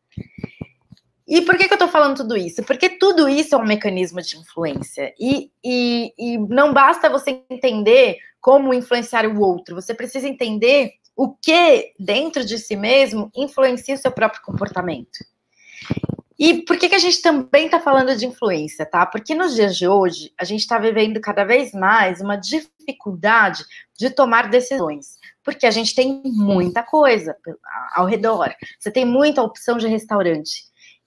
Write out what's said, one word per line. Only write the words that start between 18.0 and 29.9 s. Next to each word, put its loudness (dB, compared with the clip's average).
de -4
influência, -4
tá? 0
Porque -6
nos -2
dias 2
de 0
hoje, 0
a -8
gente -6
tá 0
vivendo 0
cada -2
vez 0
mais 2
uma -4
dificuldade -2
de -4
tomar 2
decisões. -2
Porque -2
a 4
gente -2
tem -2
muita 0
coisa 2
pe-, -14
ao 0
redor. -2
Você -10
tem 0
muita 2
opção -4
de -4
restaurante. -4